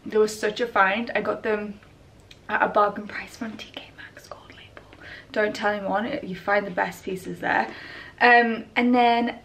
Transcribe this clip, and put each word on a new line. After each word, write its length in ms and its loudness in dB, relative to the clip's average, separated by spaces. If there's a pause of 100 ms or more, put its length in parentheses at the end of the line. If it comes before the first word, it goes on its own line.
They 140 0
were 100 6
such 320 -4
a 60 0
find. 480 2
I 80 0
got 220 -4
them 360 -4 (680)
at 140 0
a 60 4
bargain 380 2
price 300 -12
from 200 -12
T 180 -16
K 100 -14 (120)
Maxx, 320 -20
Gold 220 -18
Label. 320 -20 (500)
Don't 220 2
tell 180 0
anyone, 520 -2
you 100 -8
find 320 0
the 60 -8
best 320 -4
pieces 360 -8
there. 280 0 (520)
Um, 440 6 (100)
and 200 4
then 500 2